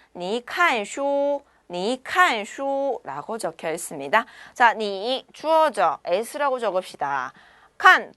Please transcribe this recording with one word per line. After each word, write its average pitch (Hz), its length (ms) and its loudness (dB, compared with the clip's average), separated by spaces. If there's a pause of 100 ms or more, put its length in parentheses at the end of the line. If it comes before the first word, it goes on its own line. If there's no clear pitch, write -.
(160)
"你看书", 277 1300 0 (260)
"你看书"라고 247 1700 -2
적혀 165 360 -6
있습니다. 170 520 -2 (280)
자, 226 200 4
"你" 208 600 -4
주어죠. 294 720 2
S라고 254 520 -2
적읍시다. 160 760 -4 (460)
"칸" 311 380 6